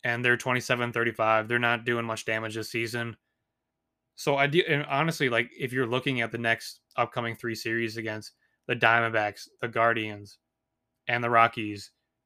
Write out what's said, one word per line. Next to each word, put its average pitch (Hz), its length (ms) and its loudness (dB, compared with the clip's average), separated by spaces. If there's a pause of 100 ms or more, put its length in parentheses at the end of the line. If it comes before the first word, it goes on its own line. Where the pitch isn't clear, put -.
And 120 220 -2
they're 123 120 6
twenty-seven 123 560 0
thirty-five. 110 540 2
They're 120 140 0
not 117 240 0
doing 117 200 0
much 110 200 -6
damage 110 320 -4
this 110 140 -8
season. 117 460 -6 (1000)
So 147 200 0
I 139 120 2
do, 156 200 2
and 147 180 0
honestly, 147 420 0
like, 117 280 0
if 120 160 -6
you're 127 140 0
looking 127 340 -2
at 113 120 -4
the 117 60 -6
next 113 420 -2 (160)
upcoming 117 400 -2
three 113 180 -6
series 113 420 -4
against 110 360 -8 (340)
the 123 80 -2
Diamondbacks, 113 720 2 (140)
the 120 80 -4
Guardians, 113 680 0 (680)
and 120 160 0
the 120 80 0
Rockies, 113 640 2 (340)